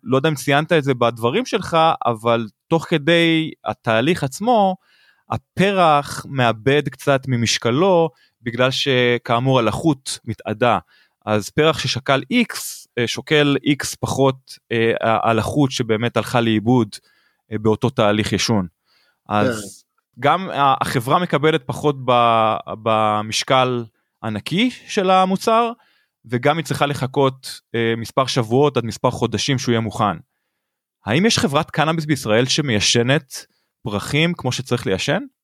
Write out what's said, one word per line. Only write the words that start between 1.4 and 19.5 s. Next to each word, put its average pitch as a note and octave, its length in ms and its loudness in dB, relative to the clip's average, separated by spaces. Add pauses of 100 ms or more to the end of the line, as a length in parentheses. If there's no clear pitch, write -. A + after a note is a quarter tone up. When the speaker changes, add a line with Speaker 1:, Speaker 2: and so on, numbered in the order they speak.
Speaker 1:
שלך, F3+ 320 -4 (280)
אבל A#2 420 0 (200)
תוך E3 220 0
כדי E3 640 2 (140)
התהליך A#2+ 580 0
עצמו, G3 520 0 (540)
הפרח E3 1000 0
מאבד C3+ 600 0
קצת C3+ 380 -2
ממשקלו, C#3 800 2 (320)
בגלל A#2+ 300 0
שכאמור B2 880 0
הלחות A#2+ 680 -2
מתאדה, G#2+ 540 -2 (460)
אז G#2+ 240 -2
פרח D#3 300 0
ששקל C#3 440 -2 (100)
X, A#3+ 220 0 (420)
אה, A#2+ 100 0
שוקל C#3+ 500 0 (260)
X - 160 -8
פחות, C3 360 0 (360)
אה, A2+ 200 2 (100)
ה-, A2 280 0
הלחות B2 420 0
שבאמת A#2 460 -2
הלכה A#2 240 0
לאיבוד, A2+ 540 2 (560)
אה, A2 60 -6
באותו G#2+ 320 0
תהליך G#2+ 440 2
ישון. G2 340 0 (640)
אז G#2+ 320 0